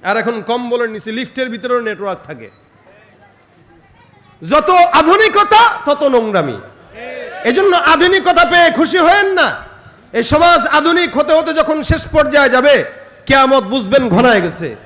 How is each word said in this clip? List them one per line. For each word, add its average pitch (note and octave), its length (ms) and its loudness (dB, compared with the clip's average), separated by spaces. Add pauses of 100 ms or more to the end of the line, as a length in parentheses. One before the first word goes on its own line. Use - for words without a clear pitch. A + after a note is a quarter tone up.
আর G3 140 -2
এখন A3+ 240 -6
কম্বলের A#3+ 480 -6
নিচে, G#3+ 220 -12
লিফটের B3+ 380 -8
ভিতরেও A#3+ 300 -6
নেটওয়ার্ক G3+ 460 -10
থাকে। A#2 240 -18 (2000)
যত D4+ 200 0
আধুনিকতা, G4+ 1160 4
তত C#4+ 180 -2
নোংরামি। G#3 560 -2 (840)
এজন্য F4+ 320 0
আধুনিকতা F4 720 2
পেয়ে E4+ 240 2
খুশি E4 280 -2
হয়েন F#4 280 2
না। E4 300 -2 (580)
এই A#3 100 -2
সমাজ E4 440 2
আধুনিক D#4+ 500 0
হতে D4 160 0
হতে D#4+ 200 0
যখন D#4 300 -2
শেষ - 240 -4
পর্যায়ে C#4+ 420 2
যাবে, B3+ 340 2 (420)
কিয়ামত C4+ 380 2
বুঝবেন A#3 460 0
ঘনায় A3 320 2
গেছে। E3 340 -8 (100)